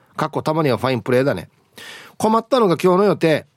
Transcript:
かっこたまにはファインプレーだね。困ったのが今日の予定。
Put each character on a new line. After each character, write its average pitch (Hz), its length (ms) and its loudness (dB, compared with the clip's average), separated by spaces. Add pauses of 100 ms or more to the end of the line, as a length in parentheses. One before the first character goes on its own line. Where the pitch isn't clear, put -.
(160)
か 151 120 -4
っ - 20 -6
こ 147 120 -8
た 156 120 -2
ま 160 100 -2
に 143 60 0
は 117 80 0
フ 110 80 -4
ァ 131 80 0
イ - 20 -2
ン 110 60 -4
プ 127 100 -4
レ 123 80 2
ー 135 60 2
だ 131 100 -2
ね。 87 140 -12 (680)
困 220 240 0
っ 226 80 -8
た 254 140 2
の 208 80 4
が 156 120 0
今 180 120 4
日 180 60 2
の 208 40 2
予 185 140 2
定。 156 280 0 (120)